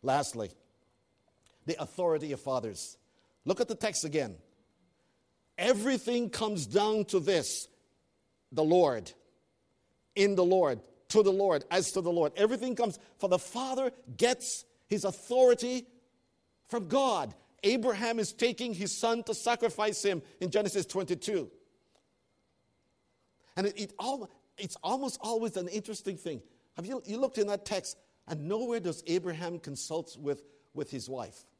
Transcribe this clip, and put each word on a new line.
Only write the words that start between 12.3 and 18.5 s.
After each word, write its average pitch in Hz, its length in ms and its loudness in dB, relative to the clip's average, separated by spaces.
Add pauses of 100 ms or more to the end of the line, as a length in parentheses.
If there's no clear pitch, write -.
Everything 220 380 2
comes, 220 240 -2 (200)
for 202 80 -2
the 180 120 4
father 262 520 -2 (260)
gets - 480 0 (220)
his 202 160 -2
authority 247 840 4 (840)
from 220 200 -4
God. 214 480 2 (280)
Abraham 233 560 2
is 214 140 -2
taking 240 400 -2